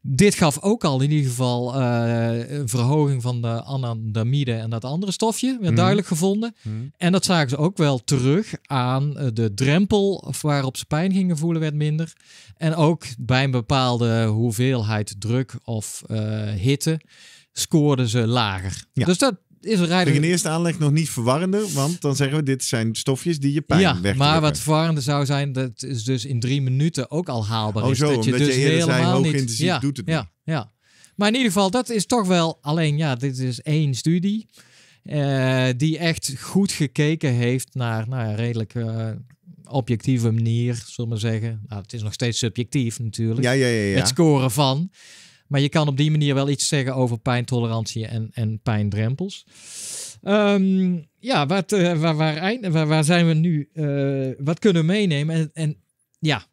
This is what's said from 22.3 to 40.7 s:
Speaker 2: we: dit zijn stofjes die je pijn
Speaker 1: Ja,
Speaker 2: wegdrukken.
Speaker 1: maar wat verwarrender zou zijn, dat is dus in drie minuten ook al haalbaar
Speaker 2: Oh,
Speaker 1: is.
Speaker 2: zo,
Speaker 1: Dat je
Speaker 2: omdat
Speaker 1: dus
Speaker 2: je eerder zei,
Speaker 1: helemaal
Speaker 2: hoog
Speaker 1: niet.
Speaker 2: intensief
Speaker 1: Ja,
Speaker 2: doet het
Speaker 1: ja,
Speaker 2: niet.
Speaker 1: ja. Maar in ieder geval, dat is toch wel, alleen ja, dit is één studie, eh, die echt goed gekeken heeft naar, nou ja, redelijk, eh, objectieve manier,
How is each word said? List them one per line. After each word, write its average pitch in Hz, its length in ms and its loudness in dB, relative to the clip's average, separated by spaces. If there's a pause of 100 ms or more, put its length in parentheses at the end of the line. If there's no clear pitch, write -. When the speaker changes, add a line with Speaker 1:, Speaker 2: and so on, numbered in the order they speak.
Speaker 2:
we: 156 60 0
dit 135 220 -2
zijn 113 300 0
stofjes 147 460 -2
die 143 120 0
je 151 80 0
pijn 147 200 2
Speaker 1:
Ja, 175 120 4
Speaker 2:
wegdrukken. 98 260 0
Speaker 1:
maar 151 220 4
wat 147 180 0
verwarrender 156 440 0
zou 143 240 0
zijn, 139 260 -2
dat 131 300 -4
is 131 220 -6
dus 123 200 -2
in 131 160 -4
drie 135 220 0
minuten 135 480 0
ook 165 180 -4
al 113 180 -2
haalbaar 107 380 -2
Speaker 2:
Oh, 131 60 2
Speaker 1:
is. 131 80 0
Speaker 2:
zo, 147 160 2
Speaker 1:
Dat 113 100 0
je 123 80 2
Speaker 2:
omdat 131 140 2
Speaker 1:
dus 131 100 2
Speaker 2:
je 131 60 2
eerder 156 180 4
zei, 151 120 2
Speaker 1:
helemaal - 220 4
Speaker 2:
hoog - 100 4
Speaker 1:
niet. 156 100 2
Speaker 2:
intensief 131 320 -2
Speaker 1:
Ja, 175 120 2
Speaker 2:
doet 135 180 -2
het 120 120 -10
Speaker 1:
ja, 160 120 0
Speaker 2:
niet. 101 80 -12 (260)
Speaker 1:
ja. 123 180 -6 (440)
Maar 202 120 2
in 220 60 2
ieder 247 180 2
geval, 190 180 2
dat 240 200 -2
is 214 160 -2
toch 226 200 2
wel, 170 340 2
alleen 151 360 0
ja, 151 180 0
dit 127 240 -4
is 127 240 -4
één 151 320 0
studie, 180 540 -2 (540)
eh, 131 640 0 (100)
die 156 220 0
echt 165 420 -2
goed 196 320 0
gekeken 151 600 0
heeft 120 420 0
naar, 113 340 -4
nou 123 200 -4
ja, 107 60 -4
redelijk, 113 400 -4
eh, 113 340 -4 (560)
objectieve 117 640 0
manier, 117 440 0